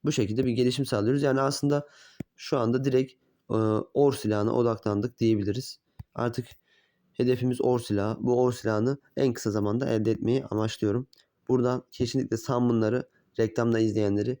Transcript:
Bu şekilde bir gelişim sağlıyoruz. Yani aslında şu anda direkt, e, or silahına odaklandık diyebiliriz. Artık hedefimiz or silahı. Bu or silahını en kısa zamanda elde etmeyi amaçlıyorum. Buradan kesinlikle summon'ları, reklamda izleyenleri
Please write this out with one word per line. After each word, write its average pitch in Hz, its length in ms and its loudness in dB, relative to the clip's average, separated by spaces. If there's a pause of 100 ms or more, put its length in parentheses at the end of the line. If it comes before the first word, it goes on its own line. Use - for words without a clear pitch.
Bu 151 80 0
şekilde 117 340 0
bir 123 60 0
gelişim 123 340 0
sağlıyoruz. 123 360 0
Yani 135 180 2
aslında 143 460 0 (500)
şu - 220 -4
anda 123 260 0
direkt, 131 280 2 (380)
e, 113 40 -2 (400)
or 139 180 4
silahına 107 400 0
odaklandık 113 640 0
diyebiliriz. 110 640 0 (340)
Artık 120 320 -4 (680)
hedefimiz 127 480 0
or 123 200 2
silahı. 104 400 -2
Bu 123 220 2
or 127 100 4
silahını 117 460 0 (180)
en 131 160 2
kısa 110 180 -4
zamanda 104 400 0
elde 110 200 0
etmeyi 123 340 0
amaçlıyorum. 110 600 -2 (420)
Buradan 123 440 0
kesinlikle 123 440 -4
summon'ları, 120 720 0 (300)
reklamda 113 400 0
izleyenleri 107 600 0